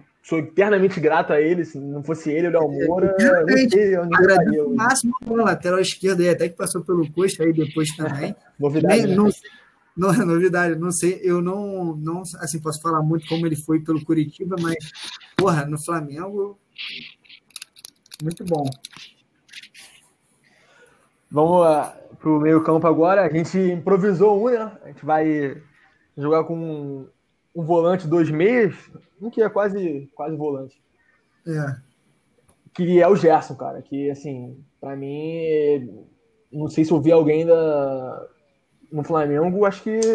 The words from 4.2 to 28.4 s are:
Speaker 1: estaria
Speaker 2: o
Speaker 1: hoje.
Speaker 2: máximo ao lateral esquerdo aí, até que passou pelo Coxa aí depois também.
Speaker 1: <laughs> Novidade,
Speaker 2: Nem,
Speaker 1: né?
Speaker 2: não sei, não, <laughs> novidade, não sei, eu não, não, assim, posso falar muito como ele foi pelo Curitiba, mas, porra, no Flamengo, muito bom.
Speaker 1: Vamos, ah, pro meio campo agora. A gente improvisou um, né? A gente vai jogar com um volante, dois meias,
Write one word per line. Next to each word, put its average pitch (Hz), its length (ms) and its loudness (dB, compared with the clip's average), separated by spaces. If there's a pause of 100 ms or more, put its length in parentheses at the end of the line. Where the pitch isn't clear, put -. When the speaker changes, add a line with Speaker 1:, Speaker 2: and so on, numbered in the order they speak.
Speaker 1:
estaria 151 220 2
Speaker 2:
o 147 60 -2
Speaker 1:
hoje. - 80 -2
Speaker 2:
máximo 240 360 0 (140)
ao 226 100 -4
lateral 185 440 0
esquerdo 185 400 -2
aí, 175 80 2
até 170 200 2
que 175 80 -16
passou 185 260 -6
pelo 165 280 0
Coxa 185 320 -2
aí 165 100 2
depois 156 440 -2
também. 151 380 -6 (120)
Speaker 1:
<laughs> - 120 -20
Novidade, 151 440 2
Speaker 2:
Nem, 202 80 0
Speaker 1:
né? 185 60 2
Speaker 2:
não 208 140 4
sei, - 200 -6 (460)
não, 185 180 2
<laughs> 214 100 4
novidade, 175 540 2
não 175 140 -2
sei, 175 320 -2
eu 175 180 2
não, 185 540 -4
não, 160 260 -6 (160)
assim, 160 220 -8
posso 156 200 -6
falar 160 220 0
muito 160 240 -2
como 165 180 -2
ele 160 120 -2
foi 156 240 0
pelo 156 240 -4
Curitiba, 160 560 -2
mas, - 160 -4 (600)
porra, 165 300 2
no 147 180 -6
Flamengo, 175 720 -6 (1700)
muito 170 220 -8
bom. 160 200 -2 (2750)
Speaker 1:
Vamos, 165 360 4
ah, 151 300 2 (240)
pro 156 200 2
meio 156 220 4
campo 160 240 2
agora. 165 380 4
A 165 60 0
gente 165 280 -2
improvisou 190 880 2
um, 254 40 2
né? 220 200 -2 (140)
A - 40 -20
gente 143 160 -20
vai 151 520 0 (600)
jogar 156 280 0
com 151 600 -8 (480)
um 170 100 -6
volante, 175 420 2
dois 160 240 2
meias, 196 440 2 (460)